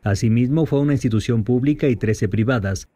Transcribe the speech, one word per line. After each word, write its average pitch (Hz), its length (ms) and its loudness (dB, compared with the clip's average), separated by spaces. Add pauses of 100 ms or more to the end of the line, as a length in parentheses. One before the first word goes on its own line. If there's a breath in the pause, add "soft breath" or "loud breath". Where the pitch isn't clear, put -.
Asimismo, 120 600 2
fue 139 160 0
una 147 100 0
institución 113 540 0
pública 139 420 0
y 123 80 2
trece 107 320 -2
privadas 107 680 -2